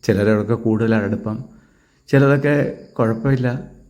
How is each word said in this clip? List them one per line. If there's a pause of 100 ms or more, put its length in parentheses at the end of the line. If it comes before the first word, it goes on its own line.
ചിലരൊക്കെ
കൂടുതൽ
അടുപ്പം, (640)
ചിലരൊക്കെ (140)
കുഴപ്പമില്ല (260)